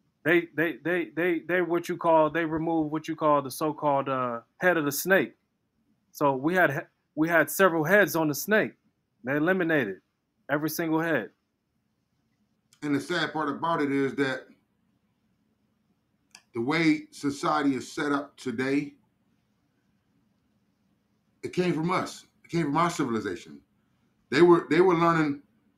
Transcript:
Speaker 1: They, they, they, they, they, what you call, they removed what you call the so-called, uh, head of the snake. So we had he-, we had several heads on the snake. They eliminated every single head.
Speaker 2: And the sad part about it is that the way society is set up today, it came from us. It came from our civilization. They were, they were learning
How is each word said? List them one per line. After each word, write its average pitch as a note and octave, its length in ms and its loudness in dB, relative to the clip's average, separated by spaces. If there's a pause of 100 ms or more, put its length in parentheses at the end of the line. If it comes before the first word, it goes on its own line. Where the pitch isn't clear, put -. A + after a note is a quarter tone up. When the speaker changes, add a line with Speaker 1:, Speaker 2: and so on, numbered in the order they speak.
(220)
Speaker 1:
They, E3+ 320 2
they, D#3 200 -2 (100)
they, E3+ 320 -2
they, E3+ 320 0
they, F3+ 140 0
what E3+ 260 -2
you F3+ 80 -4
call, D#3+ 320 4
they E3 160 -2
removed D#3+ 480 -2
what D#3 160 -6
you D#3+ 80 -8
call D3+ 240 2
the C3+ 100 -6
so-called, D3 600 -2
uh, B2 300 -4 (200)
head F3+ 160 2
of D#3 80 0
the C#3+ 80 -2
snake. F3 400 0 (800)
So C#3+ 220 0
we C#3+ 200 -2
had F3 160 4
he-, C#3+ 80 -6 (360)
we D#3 140 0
had E3 220 4
several E3 340 2
heads F3+ 300 4
on D#3+ 140 0
the D3 60 -2
snake. G3 380 0 (520)
They C3 120 -4
eliminated D#3 640 0 (500)
every D3 180 -2
single D#3+ 320 -2
head. D3+ 300 -2 (1500)
Speaker 2:
And D3 120 -2
the C#3 60 0
sad D#3 320 -4
part D#3 160 -4
about D#3+ 320 -4
it C#3+ 100 0
is C#3 260 -2
that C3+ 260 -2 (2000)
the A#2 60 -4
way D#3 520 0
society D3 640 -2
is A2+ 160 -8
set D3 220 -4
up C#3+ 240 -4
today, C3+ 560 -4 (2500)
it - 120 -12
came F3 180 0
from D#3+ 180 -2
us. - 360 -6 (180)
It - 60 -20
came E3 140 -2
from C#3+ 120 -2
our E3+ 140 2
civilization. G2+ 680 -6 (720)
They C#3+ 140 4
were, E3+ 260 8
they D#3 140 4
were F#3 140 4
learning D#3+ 440 2 (380)